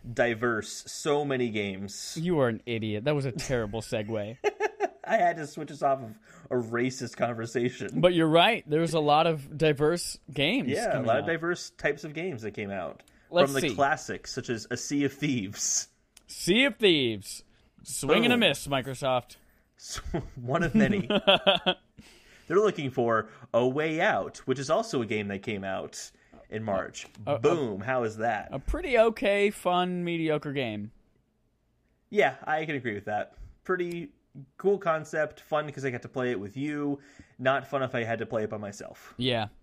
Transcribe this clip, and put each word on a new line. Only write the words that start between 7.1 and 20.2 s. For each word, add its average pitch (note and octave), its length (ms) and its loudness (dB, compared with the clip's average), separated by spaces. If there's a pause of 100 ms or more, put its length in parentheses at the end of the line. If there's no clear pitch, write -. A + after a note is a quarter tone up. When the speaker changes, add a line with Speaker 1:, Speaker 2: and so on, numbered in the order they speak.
Speaker 1:
conversation. A#2+ 840 -2
Speaker 2:
But F3+ 120 6
you're D#3+ 140 4
right. F3 420 6
There's D#3+ 240 2
a E3 60 2
lot D3+ 260 6
of D3+ 320 -2
diverse D3+ 640 2 (120)
games C#3+ 380 2
Speaker 1:
Yeah, F3+ 200 0
a - 20 0
Speaker 2:
coming C3 160 0
Speaker 1:
lot A#2 100 4
of D3+ 60 0
Speaker 2:
out. - 40 -4
Speaker 1:
diverse E3 440 -2
types D3 320 -2
of D#3 100 -10
games D#3 300 -6
that G2+ 80 -6
came G#2 180 -6
out. F2+ 320 -8 (320)
Speaker 2:
Let's C#3 200 6
Speaker 1:
From C3+ 80 4
the D#3+ 80 2
Speaker 2:
see. G#2 60 0
Speaker 1:
classics, C#3+ 580 0
such B2+ 160 -6
as A2+ 220 -4
A A#2+ 40 0
Sea C#3+ 300 0
of C3+ 80 0
Thieves. A#2 760 -2 (400)
Speaker 2:
Sea A3+ 380 4
of B3 100 0
Thieves. C3 680 2 (380)
Swing E3 440 2
and B3 80 6
a - 20 6
Speaker 1:
Boom. A#3 60 2
Speaker 2:
miss, D3+ 260 2
Microsoft. C3 760 -2
Speaker 1:
<laughs> - 40 -20 (380)
So, - 180 -10 (340)